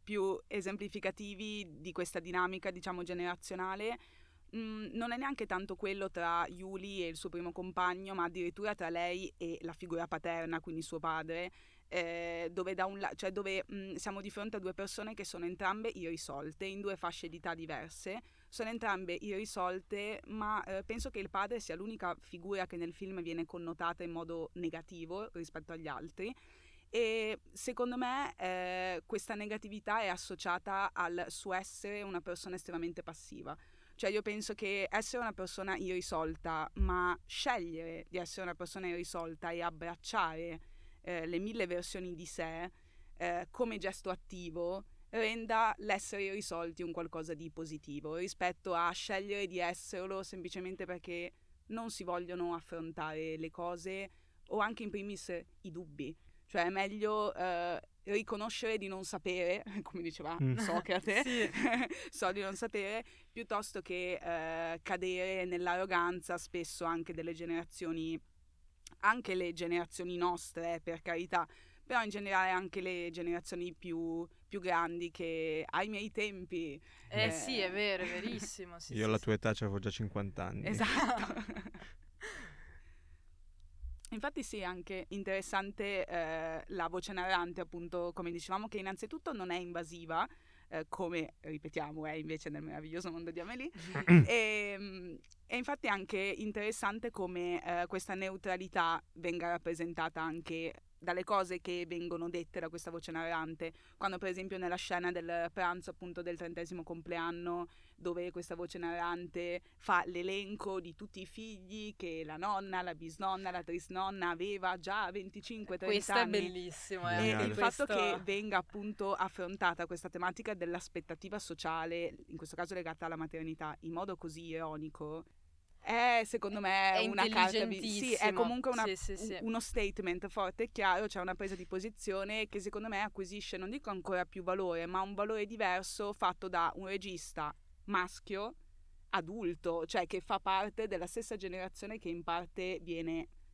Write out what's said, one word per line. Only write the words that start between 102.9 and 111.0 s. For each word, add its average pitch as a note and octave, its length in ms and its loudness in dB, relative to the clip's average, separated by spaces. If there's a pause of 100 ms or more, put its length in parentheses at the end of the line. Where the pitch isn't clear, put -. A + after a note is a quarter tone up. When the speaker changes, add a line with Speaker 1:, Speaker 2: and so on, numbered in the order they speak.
Speaker 1:
narrante, E3 640 -2 (220)
quando F#3+ 220 0
per F#3+ 120 0
esempio F#3 280 -2
nella F3+ 200 2
scena F3+ 340 2
del E3+ 420 0
pranzo F3+ 380 0
appunto F3 320 -6
del F3 120 -2
trentesimo E3+ 460 -4
compleanno, E3+ 840 -2 (280)
dove F3 360 -2
questa F3 240 -6
voce F3 240 -6
narrante F3 800 -2 (160)
fa F3+ 300 6
l'elenco F#3+ 720 -2
di E3 160 -10
tutti G3+ 260 -12